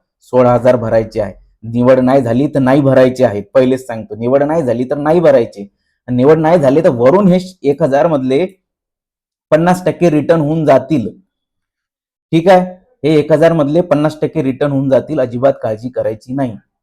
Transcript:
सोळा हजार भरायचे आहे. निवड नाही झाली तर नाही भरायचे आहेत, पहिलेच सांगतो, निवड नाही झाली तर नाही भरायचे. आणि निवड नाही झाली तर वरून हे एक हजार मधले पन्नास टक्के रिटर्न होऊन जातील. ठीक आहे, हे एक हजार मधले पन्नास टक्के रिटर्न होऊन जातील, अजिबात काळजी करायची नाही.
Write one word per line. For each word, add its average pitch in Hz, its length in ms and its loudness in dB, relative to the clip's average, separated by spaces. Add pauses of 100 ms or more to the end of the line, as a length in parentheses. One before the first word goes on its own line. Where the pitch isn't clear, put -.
(220)
सोळा 123 320 0
हजार 123 220 2
भरायचे 113 460 -2
आहे. 98 260 -12 (160)
निवड 123 360 2
नाही 127 220 2
झाली 120 260 0
तर 143 120 -4
नाही 135 220 2
भरायचे 127 440 2
आहेत, 104 180 -4 (100)
पहिलेच 131 340 0
सांगतो, 110 280 -12
निवड 123 280 0
नाही 156 200 -2
झाली 120 200 -4
तर 139 140 -6
नाही 156 220 0
भरायचे. 135 420 2 (460)
आणि 123 100 -4
निवड 147 200 4
नाही 165 220 2
झाली 143 240 2
तर 185 60 2
वरून 143 380 2
हे 180 360 0
एक 143 200 -2
हजार 143 240 0
मधले 139 380 -2 (1040)
पन्नास 175 340 0
टक्के 170 240 0
रिटर्न 156 320 0
होऊन 156 240 -2
जातील. 135 640 -2 (1040)
ठीक 165 180 2
आहे, 180 220 4 (360)
हे 156 80 2
एक 147 160 0
हजार 165 220 4
मधले 156 280 0
पन्नास 151 400 -2
टक्के 156 220 -4
रिटर्न 135 280 -4
होऊन 135 180 -2
जातील, 120 300 -2
अजिबात 127 340 -2 (100)
काळजी 113 260 -8
करायची 113 440 -6
नाही. 131 220 -6 (280)